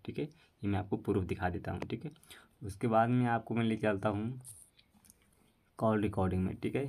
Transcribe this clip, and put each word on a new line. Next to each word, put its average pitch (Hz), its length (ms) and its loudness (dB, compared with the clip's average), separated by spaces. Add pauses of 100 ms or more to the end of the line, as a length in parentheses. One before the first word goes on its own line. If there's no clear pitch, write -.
ठीक - 140 -8
है। 143 60 -2
ये - 440 -10
मैं 101 100 2
आपको 98 200 -2
प्रूफ 101 260 0
दिखा 90 260 -2
देता 92 220 -4
हूँ, 90 100 -6
ठीक - 220 -6
है। 151 80 -10 (500)
उसके 101 260 -4
बाद 113 220 6
में 123 180 4
आपको 117 260 -2
मैं 113 100 2
ले 110 140 2
चलता 107 300 2
हूँ 110 320 -2 (1400)
कॉल 110 240 4
रिकॉर्डिंग 92 420 2
में, - 120 -2
ठीक - 200 -4
है। 131 120 0